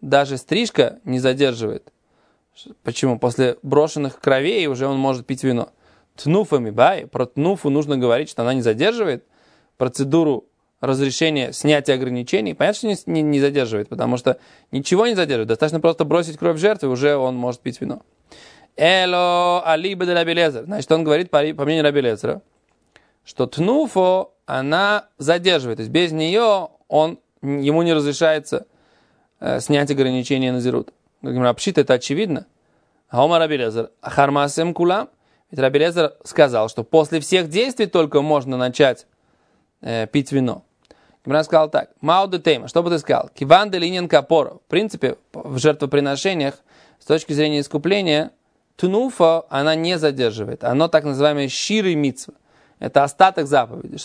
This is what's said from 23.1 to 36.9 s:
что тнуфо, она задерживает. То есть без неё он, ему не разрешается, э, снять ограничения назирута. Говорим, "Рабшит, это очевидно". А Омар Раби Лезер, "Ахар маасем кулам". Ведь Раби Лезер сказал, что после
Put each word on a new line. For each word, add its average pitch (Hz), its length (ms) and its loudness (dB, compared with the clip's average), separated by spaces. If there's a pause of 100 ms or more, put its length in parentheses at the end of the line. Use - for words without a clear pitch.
что - 240 -4
тнуфо, 190 840 0 (140)
она 165 640 -2 (100)
задерживает. 156 580 0
То - 60 -8
есть 113 100 -6
без 170 200 2
неё 185 580 0 (180)
он, 156 300 0 (240)
ему 143 400 0
не 170 100 2
разрешается, 147 720 -2 (720)
э, 127 220 -4
снять 143 300 0
ограничения 131 640 0
назирута. 123 400 -2 (280)
Говорим, 127 220 -4
"Рабшит, 123 340 0
это 131 180 4
очевидно". 147 520 -2 (640)
А 123 120 2
Омар 165 180 4
Раби 156 180 0
Лезер, 113 320 -4 (100)
"Ахар 139 300 2
маасем 143 420 0
кулам". 180 380 0 (400)
Ведь 139 100 -8
Раби 135 180 2
Лезер 165 360 2 (100)
сказал, 120 460 2
что 113 140 -6
после 160 360 2